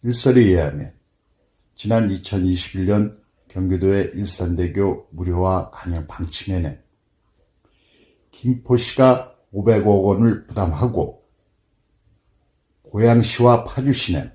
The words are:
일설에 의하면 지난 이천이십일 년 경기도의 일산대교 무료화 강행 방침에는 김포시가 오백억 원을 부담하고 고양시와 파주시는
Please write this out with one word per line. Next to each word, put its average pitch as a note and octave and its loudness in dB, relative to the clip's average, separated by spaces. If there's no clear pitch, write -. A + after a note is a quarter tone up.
일설에 B2 4
의하면 D2+ 0
지난 A2 0
이천이십일 F#2 -4
년 G#2 0
경기도의 F#2+ 0
일산대교 F2+ -4
무료화 F2+ -2
강행 E2 -8
방침에는 F2 -8
김포시가 B2 0
오백억 G2+ 2
원을 G#2 0
부담하고 F2 -4
고양시와 A#2 2
파주시는 C3 -4